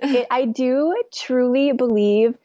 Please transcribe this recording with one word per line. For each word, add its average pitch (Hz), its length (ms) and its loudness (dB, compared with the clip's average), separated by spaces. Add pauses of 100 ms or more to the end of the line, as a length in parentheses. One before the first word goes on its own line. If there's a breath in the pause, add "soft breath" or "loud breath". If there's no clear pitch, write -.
It, 254 280 0
I 254 160 0
do 262 480 0 (200)
truly 254 580 0
believe 226 720 2